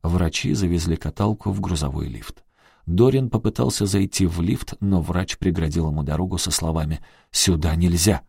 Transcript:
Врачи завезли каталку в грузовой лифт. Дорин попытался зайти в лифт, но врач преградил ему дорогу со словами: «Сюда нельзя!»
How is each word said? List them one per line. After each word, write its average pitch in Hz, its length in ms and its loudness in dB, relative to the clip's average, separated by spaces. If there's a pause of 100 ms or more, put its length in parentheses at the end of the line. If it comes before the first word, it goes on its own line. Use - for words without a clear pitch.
Врачи 87 520 0
завезли 85 420 0
каталку 101 540 -2
в 98 100 -2
грузовой 76 480 -2
лифт. - 360 -14 (420)
Дорин 127 420 4
попытался 113 560 0
зайти 98 400 0
в 85 160 0
лифт, - 400 -2
но 95 220 2
врач 87 340 -2
преградил 80 520 0
ему 76 140 -2
дорогу 85 360 -2
со - 120 -4
словами: 78 500 -2 (300)
«Сюда 80 460 2
нельзя!» 87 520 2